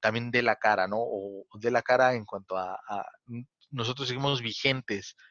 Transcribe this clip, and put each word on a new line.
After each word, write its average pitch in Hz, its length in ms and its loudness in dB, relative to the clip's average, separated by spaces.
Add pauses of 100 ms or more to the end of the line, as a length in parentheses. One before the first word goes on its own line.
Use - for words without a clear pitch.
también 117 300 0
dé 123 120 2
la 117 140 4
cara, 104 300 2
¿no? 101 120 -2
O, 101 500 -6
o - 100 -18
dé 117 140 0
la 117 100 4
cara 127 320 6
en 113 100 -4
cuanto 98 320 -8
a, 92 180 -4
a, 101 300 -8 (220)
n-, 120 200 -10 (240)
nosotros 127 360 -4
seguimos 131 360 0
vigentes 117 720 -2 (140)